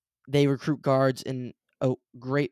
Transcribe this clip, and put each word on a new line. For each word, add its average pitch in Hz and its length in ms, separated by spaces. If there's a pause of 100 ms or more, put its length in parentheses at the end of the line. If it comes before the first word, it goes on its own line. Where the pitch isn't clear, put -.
(280)
they 143 200
recruit 139 340
guards 135 400
in 127 320 (260)
a 131 140 (260)
great 135 320